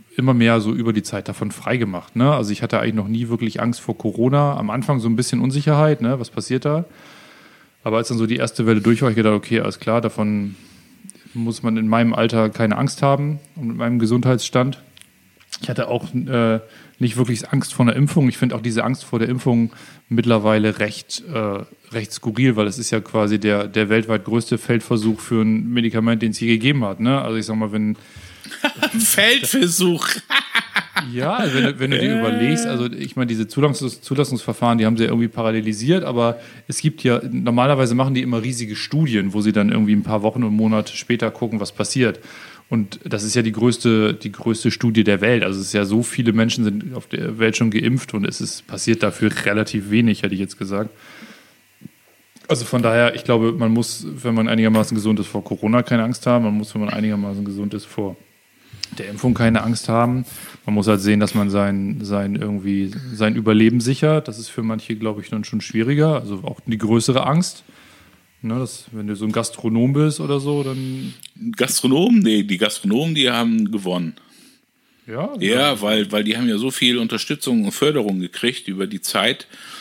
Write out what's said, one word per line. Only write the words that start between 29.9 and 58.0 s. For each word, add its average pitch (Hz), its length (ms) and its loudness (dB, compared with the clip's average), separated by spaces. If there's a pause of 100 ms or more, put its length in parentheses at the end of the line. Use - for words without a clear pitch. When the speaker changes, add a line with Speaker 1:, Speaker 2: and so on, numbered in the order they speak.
Speaker 2:
<laughs> 226 60 -6 (920)
Speaker 1:
Ja, 135 220 -2
also 170 220 0
wenn 240 80 2
du, 143 160 0
wenn 135 100 0
du - 80 0
dir - 160 2
Speaker 2:
Ja. 220 60 0
Speaker 1:
überlegst, 117 460 0
also 123 240 -2
ich 131 260 -10
meine, 127 100 0
diese 113 180 -2
Zulassungs-, 139 560 -2
Zulassungsverfahren, 123 800 0
die 110 80 4
haben 113 100 2
sie 113 60 2
ja 117 80 0
irgendwie 117 180 0
parallelisiert, 113 760 0
aber 120 340 0 (300)
es - 120 -6
gibt 151 220 -2
ja, 120 180 2 (100)
normalerweise 123 640 2
machen 131 180 2
die 127 80 0
immer 120 200 -2
riesige 117 340 -6
Studien, 110 580 0
wo 104 60 0
sie 104 120 2
dann 104 180 4
irgendwie 107 240 2
ein 101 100 2
paar 110 180 0
Wochen 113 220 0
und 107 100 0
Monate 110 420 0
später 117 360 -2
gucken, 113 280 -4
was 98 120 -8
passiert. - 480 0 (500)
Und 110 340 -2
das 104 200 -6
ist 107 100 -4
ja 120 80 2
die 113 100 0
größte, 113 600 2
die 107 180 -10
größte 113 380 -2
Studie 113 340 2
der 101 160 4
Welt. 113 220 4
Also 98 180 -4
es 95 60 -8
ist - 80 -10
ja 104 100 2
so 107 200 0
viele 117 280 0
Menschen 113 320 2
sind 107 300 -4
auf - 140 -12
der 110 300 -6
Welt 113 180 2
schon 113 140 2
geimpft 117 440 0
und 101 100 -2
es - 160 -4
ist, - 260 -10
passiert 110 360 -2
dafür 104 280 0 (140)
relativ 104 460 -2
wenig, 113 320 2
hätte 101 120 -2
ich 92 60 -4
jetzt 92 180 -8
gesagt. 101 320 -6 (1600)
Also 123 160 0
von 120 180 0
daher, 117 320 4
ich - 100 -10
glaube, 117 280 2
man 113 200 0
muss, - 340 -2 (160)
wenn 120 120 -2
man 113 140 2
einigermaßen 110 460 4
gesund 107 260 0
ist, 98 60 -4
vor 101 180 -6
Corona 110 380 2
keine 117 220 0
Angst 120 220 -4
haben. 120 180 4
Man 104 100 0
muss, 104 200 -4
wenn 107 80 -2
man 104 80 -4
einigermaßen 101 540 -2
gesund 101 300 -6
ist, 101 100 -8
vor 98 320 -6 (840)